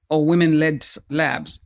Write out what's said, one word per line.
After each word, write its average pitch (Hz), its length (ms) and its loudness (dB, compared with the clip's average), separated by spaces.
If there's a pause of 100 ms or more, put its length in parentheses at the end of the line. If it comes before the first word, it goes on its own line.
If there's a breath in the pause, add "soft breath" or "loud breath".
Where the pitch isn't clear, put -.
(100)
or 151 140 2
women-led 160 600 2 (260)
labs. 147 560 -4